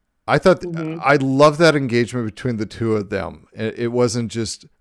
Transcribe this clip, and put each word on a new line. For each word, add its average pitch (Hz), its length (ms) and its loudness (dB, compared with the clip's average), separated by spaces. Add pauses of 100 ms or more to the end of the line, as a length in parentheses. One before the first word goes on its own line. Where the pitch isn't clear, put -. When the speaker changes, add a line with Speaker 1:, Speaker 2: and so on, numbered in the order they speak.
(260)
Speaker 1:
I 131 120 2
thought 180 240 4
th-, 175 120 -10
Speaker 2:
Mm-hmm. 160 280 -8
Speaker 1:
I 139 140 4
love 143 420 4
that 160 180 6
engagement 120 500 -2
between 117 300 -6
the 107 100 -4
two 110 300 -4
of 101 140 -4
them. 85 420 -8
It, 110 260 -8
it 120 100 -2
wasn't 120 420 -2
just, 113 340 -8 (160)